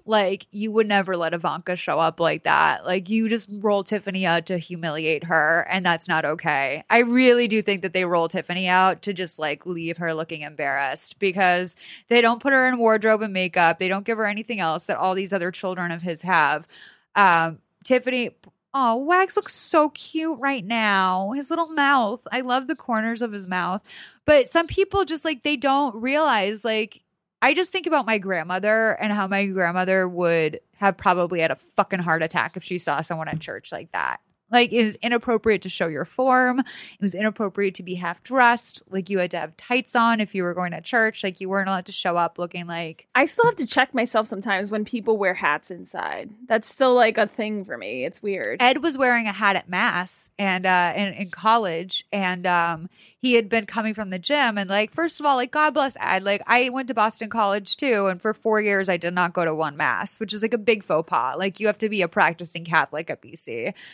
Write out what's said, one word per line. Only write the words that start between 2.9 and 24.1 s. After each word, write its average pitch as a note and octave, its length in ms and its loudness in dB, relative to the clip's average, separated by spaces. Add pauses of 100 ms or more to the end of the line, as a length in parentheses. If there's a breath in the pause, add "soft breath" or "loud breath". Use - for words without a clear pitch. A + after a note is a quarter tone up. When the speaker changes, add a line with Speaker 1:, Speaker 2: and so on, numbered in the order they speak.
Speaker 1:
you A3 180 0
just A3 240 -4
roll G3+ 340 0
Tiffany F#3+ 420 -4
out E3+ 200 2
to F#3 120 -4
humiliate D#3+ 680 -4
her, E3 460 2
and F#3 120 -2
that's E3+ 240 0
not D#3+ 200 0
okay. D3 640 -2
I A3+ 80 6
really A#3+ 500 6
do G#3+ 140 2
think G3 180 -2
that E3+ 140 -6
they F#3 100 2
roll E3+ 240 2
Tiffany F3+ 400 -4
out F#3 340 4
to G3+ 120 -6
just, F3 240 -6
like, D#3 260 -4
leave E3 320 -6
her E3 160 -4
looking D#3+ 300 -8
embarrassed C#3+ 760 -4
because F3+ 560 2 (340 loud breath)
they A#3+ 120 4
don't A#3 220 2
put C#4 100 2
her C4 160 4
in B3+ 80 0
wardrobe A3 460 4
and G#3+ 100 -6
makeup. F3 460 2
They F#3 100 0
don't G3 160 -2
give G#3+ 140 -4
her A3 80 0
anything G#3 340 -6
else E3 280 -2
that F#3+ 100 -2
all F#3 160 0
these F#3+ 180 -4
other F#3 180 -2
children F3+ 400 -6
of E3+ 120 -8
his E3+ 180 -6
have. D#3 480 2 (460 loud breath)
Um, E3+ 460 4 (220)
Tiffany, B3 500 0 (420)
oh, B3 220 2
Wags F4+ 400 2
looks - 180 -4
so D#4 340 2
cute D#4 500 -6
right B3+ 280 -2
now. G3 680 2
His C#4 160 -6
little E4 200 -2
mouth. C#4 520 2 (100)
I B3 120 -4
love B3+ 240 -2
the D4 100 -4
corners A3+ 460 -2
of A#3 100 -4
his G3+ 140 -10
mouth. F3+ 340 -4 (460 loud breath)